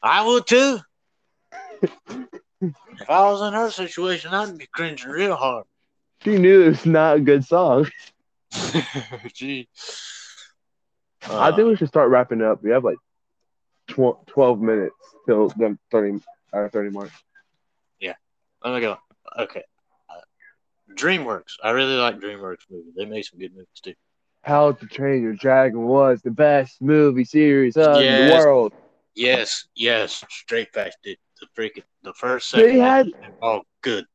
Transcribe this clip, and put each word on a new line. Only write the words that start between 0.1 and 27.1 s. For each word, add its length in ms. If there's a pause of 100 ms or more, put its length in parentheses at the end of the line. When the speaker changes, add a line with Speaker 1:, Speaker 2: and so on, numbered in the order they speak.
Speaker 1:
would 220
too. 320 (720)
Speaker 2:
<laughs> 760 (320)
Speaker 1:
If 480
I 240
was 120
in 100
her 160
situation, 640
I'd 240
be 160
cringing 340
real 280
hard. 300 (580)
Speaker 2:
She 160
knew 240
it's 240
not 300
a 20
good 260
song. 420 (640)
Speaker 1:
<laughs> 800
Gee. 380 (1600)
Speaker 2:
I 220
think 80
Speaker 1:
Uh, 80
Speaker 2:
we 80
should 120
start 220
wrapping 320
up. 220
We 80
have, 120
like, 140 (920)
tw-, 380
twelve 340
minutes 360 (320)
till 220
the 280 (140)
thirty, 280 (320)
uh, 180
thirty 200
mark. 220 (880)
Speaker 1:
Yeah. 140 (520)
Let 80
me 80
go. 160 (400)
Okay. 260 (460)
Uh, 840
DreamWorks. 680
I 80
really 240
like 240
DreamWorks 520
movies. 260
They 80
made 180
some 160
good 140
movies, 140 (160)
too. 100 (480)
Speaker 2:
How 300
to 160
Train 340
Your 120
Dragon 500
was 400
the 80
best 500
movie 440